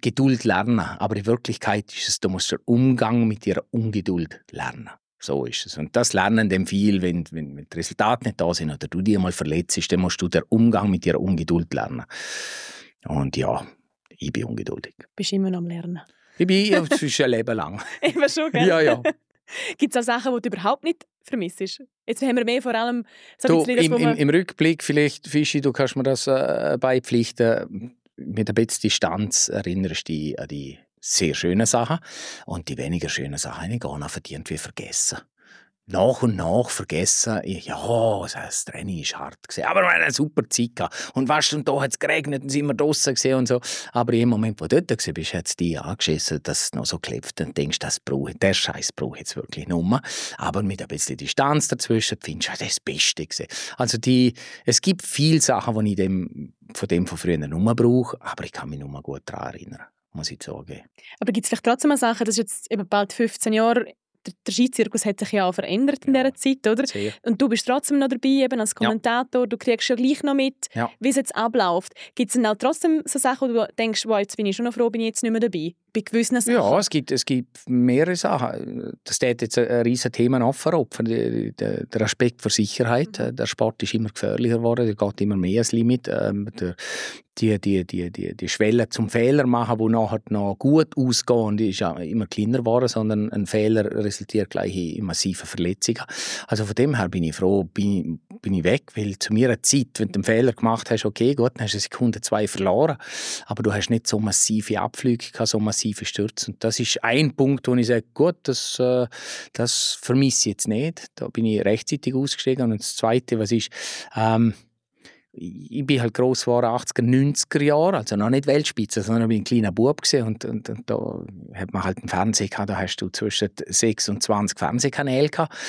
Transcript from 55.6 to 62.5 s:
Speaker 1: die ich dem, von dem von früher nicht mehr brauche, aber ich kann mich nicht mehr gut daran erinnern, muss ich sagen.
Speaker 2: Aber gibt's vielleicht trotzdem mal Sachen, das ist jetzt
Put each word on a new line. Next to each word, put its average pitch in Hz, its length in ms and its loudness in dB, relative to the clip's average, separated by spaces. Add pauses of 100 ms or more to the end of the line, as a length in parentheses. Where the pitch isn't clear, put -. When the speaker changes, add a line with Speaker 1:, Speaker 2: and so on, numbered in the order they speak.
Speaker 1:
die 104 100 2
ich 92 40 0
dem, 92 560 -2 (220)
von - 120 -4
dem 87 200 2
von 82 100 -8
früher 85 220 0
nicht 73 120 -6
mehr 101 240 2
brauche, 120 460 4
aber - 240 -10
ich - 80 -14
kann - 160 -10
mich 71 100 -10
nicht 69 140 -12
mehr 69 80 -10
gut 69 240 -10
daran - 300 -10
erinnern, - 320 -18 (260)
muss - 180 -8
ich - 120 -14
sagen. - 400 -12 (360)
Speaker 2:
Aber - 140 -2
gibt's 220 160 -2
vielleicht - 160 -2
trotzdem 240 240 2
mal 285 80 4
Sachen, 233 300 0
das 220 80 0
ist 220 60 0
jetzt - 300 -6